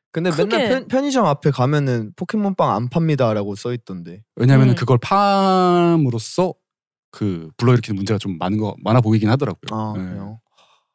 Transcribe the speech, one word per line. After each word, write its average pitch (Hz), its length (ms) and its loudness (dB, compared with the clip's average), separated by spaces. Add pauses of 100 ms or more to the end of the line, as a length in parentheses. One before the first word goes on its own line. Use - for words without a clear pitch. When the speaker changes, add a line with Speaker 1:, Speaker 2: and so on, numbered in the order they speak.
(120)
Speaker 1:
근데 170 180 -2
맨날 160 200 0
Speaker 2:
크게. 233 200 0
Speaker 1:
편-, 262 200 -2
편의점 262 360 0
앞에 147 260 0
가면은 127 680 0
"포켓몬 196 360 -2
빵 151 220 0
안 117 140 -2
팝니다"라고 117 680 0
써 120 180 -6
있던데. 92 480 -12 (140)
Speaker 3:
왜냐면은 131 380 4
Speaker 2:
음. - 20 0
Speaker 3:
그걸 123 240 2
팜으로써 180 1500 2 (580)
그 87 460 -6
불러일으키는 120 380 2
문제가 101 220 -2
좀 95 200 -6
많은 92 200 -2
거, 107 260 -4
많아 117 180 4
보이긴 107 280 2
하더라고요. 110 480 -4
Speaker 1:
아, 110 200 -6
Speaker 3:
네. 95 60 -8
Speaker 1:
그래요? 98 360 -12 (560)